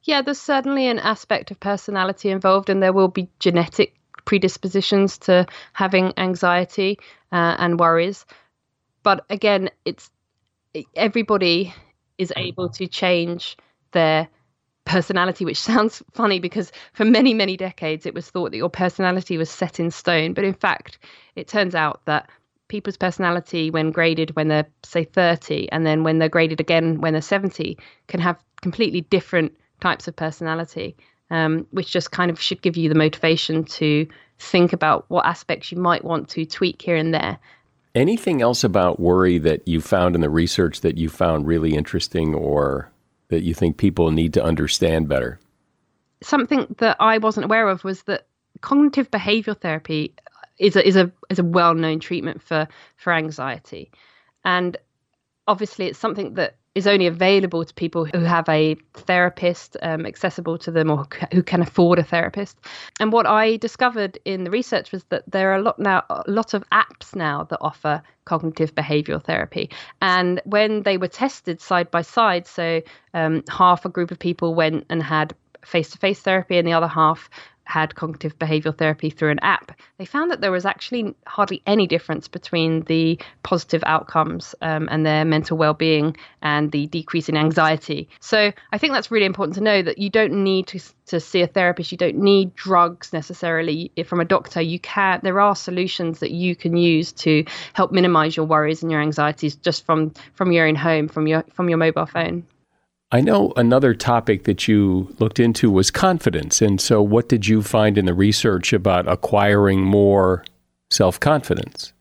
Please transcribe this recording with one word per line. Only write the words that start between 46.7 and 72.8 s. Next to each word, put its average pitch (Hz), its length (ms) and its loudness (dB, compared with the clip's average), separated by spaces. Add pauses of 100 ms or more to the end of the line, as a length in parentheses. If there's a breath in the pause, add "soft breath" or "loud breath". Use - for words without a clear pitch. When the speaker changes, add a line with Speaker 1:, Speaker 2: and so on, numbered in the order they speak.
Speaker 1:
that 226 200 2
I 220 200 2
wasn't 214 260 -2
aware 220 240 2
of 190 160 -4
was 190 200 -8
that - 220 -6 (340)
cognitive 277 500 2
behavioral 208 480 -2
therapy 156 560 -6 (440)
is 196 180 4
a, 190 100 6
is 190 100 6
a, 180 140 4 (200)
is 190 80 -2
a 180 60 2
well-known 165 560 2
treatment - 420 -8
for, 156 260 -4 (280 soft breath)
for 180 160 -2
anxiety. 135 800 -6 (540 soft breath)
And 180 320 -2 (680)
obviously 196 400 -2
it's - 120 -8
something 185 360 -6
that 180 220 -4 (180)
is 196 140 0
only 196 180 4
available 175 580 2
to - 100 -14
people 165 300 -4
who 156 140 -4
have 165 300 0
a 156 280 2 (180)
therapist, 180 880 -2
um, 160 220 -4
accessible 170 540 -6
to 165 140 -10
them 156 180 0
or 147 60 2
who 143 80 -6
ca-, - 280 -10
who 180 80 4
can 175 220 0
afford 175 380 2
a - 20 -4
therapist. 180 560 -4 (400 loud breath)
And 214 140 0
what 226 140 4
I 220 320 2
discovered 226 640 -4
in 190 180 -6
the 175 80 -6
research 226 400 -4
was 185 140 -12
that - 260 -6
there 190 220 0
are - 20 2
a 190 80 0
lot - 160 -2
now, 202 320 0
a 71 160 -6
lot 220 260 -2
of 202 180 -6
apps - 440 0
now 156 300 -4
that - 160 -8
offer 151 420 -4 (220 soft breath)
cognitive 160 500 -4
behavioral 151 480 -2
therapy. - 480 -4 (320 loud breath)
And 180 420 0
when 208 380 0
they 196 160 0
were 180 80 -2
tested 180 540 -6
side 175 320 -2
by 170 100 0
side, 185 460 0
so, 165 340 -4 (300 soft breath)